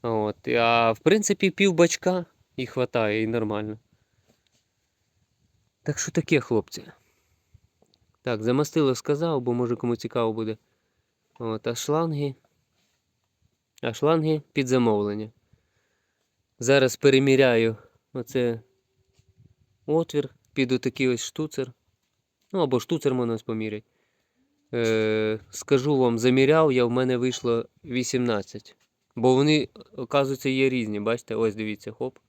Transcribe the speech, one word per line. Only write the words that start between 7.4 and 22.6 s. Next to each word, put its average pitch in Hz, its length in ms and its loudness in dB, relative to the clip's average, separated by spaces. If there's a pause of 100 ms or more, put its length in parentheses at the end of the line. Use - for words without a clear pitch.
Так, 110 220 -4
за 123 100 2
мастило 143 420 2
сказав, 147 460 -2
бо, 123 120 -2
може, 120 220 -2
кому 120 200 -2
цікаво 113 380 -4
буде. 110 240 -6 (840)
От, 113 280 -6
а 117 80 -4
шланги, 147 600 -4 (1500)
а 117 120 -6
шланги 156 480 0 (120)
під 135 140 -2
замовлення. 110 640 0 (1300)
Зараз 131 360 2
переміряю 131 800 4 (380)
оце 120 480 -4 (1200)
отвір 147 440 -2 (240)
під 131 180 0
отакий 127 360 -2
ось 120 160 -2
штуцер. 135 500 -8 (800)
Ну, 190 80 -4
або 131 200 2